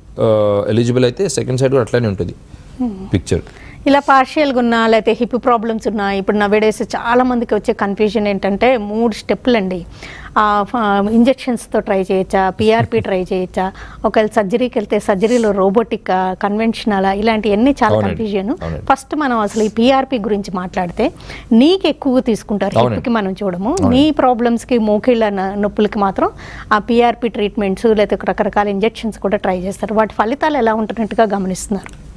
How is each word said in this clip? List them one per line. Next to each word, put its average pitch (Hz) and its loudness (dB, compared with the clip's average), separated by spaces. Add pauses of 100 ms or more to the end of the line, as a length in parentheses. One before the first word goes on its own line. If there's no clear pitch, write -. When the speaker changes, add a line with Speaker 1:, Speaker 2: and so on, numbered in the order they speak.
(200)
Speaker 1:
uh, 104 2
eligible 120 2
అయితే 123 0
second 123 -4
side 131 2
కూడా 135 4
అట్లానే 117 0
ఉంటుంది 90 -4 (460)
Speaker 2:
Hmm. 247 -2 (240)
Speaker 1:
picture. 90 0 (460)
Speaker 2:
ఇలా 277 6
పార్షియల్‌గా 269 2
ఉన్నా 233 2
లేకపోతే 220 2
hip 240 -2
problems 226 -2
ఉన్నా, 208 -2
ఇప్పుడు 196 0
nowadays 208 2
చాలా 240 0
మందికి 240 0
వచ్చే 208 0
confusion 208 0
ఏంటంటే 202 2
మూడు 214 -2
stepple - 0
అండి. 185 -4 (520)
ఆ, 208 2
ఫ-, 202 0
ఇంజెక్షన్స్‌తో 233 2
try 196 0
చేయొచ్చా, 190 0
పీఆర్పీ 220 0
try 196 -2
చేయొచ్చా, 185 -4 (340)
ఒకవేళ 214 2
సర్జరీకి 226 0
వెళ్తే 208 0
సర్జరీలో 214 2
robotic, 202 0 (320)
కన్వెన్షనల్ 202 0
ఇలాంటివన్నీ 220 2
చాలా 214 2
Speaker 1:
అవునండి. 196 0
Speaker 2:
confusion. 202 -2
Speaker 1:
అవునండి. 82 -6
Speaker 2:
First - -2
మనం 262 0
అసలు 214 0
ఈ 220 2
పీఆర్పీ 262 2
గురించి 202 -4
మాట్లాడితే 185 -4 (400)
నీకు 320 6
ఎక్కువ 277 0
తీసుకుంటారు, 202 -2
Speaker 1:
అవునండి. 240 4
Speaker 2:
హిప్‌కి 90 -4
మనం 208 -2
చూడము, 190 -4
Speaker 1:
అవునండి. 285 2
Speaker 2:
నీ 302 4
ప్రాబ్లమ్స్‌కి 240 0
మోకాళ్ళ 220 2
న-, 196 -4
నొప్పులకి 208 0
మాత్రం 196 0 (420)
ఆ 208 4
పీఆర్పీ 233 2
ట్రీట్మెంట్స్ 202 -2
లేకపోతే 208 2
రకరకాల 208 0
injections 208 -2
కూడా 202 -2
try 185 -2
చేస్తారు. 190 -6
వాటి 214 0
ఫలితాలు 285 0
ఎలా 220 2
ఉంటున్నట్టుగా 220 0
గమనిస్తున్నారు? 185 -4 (260)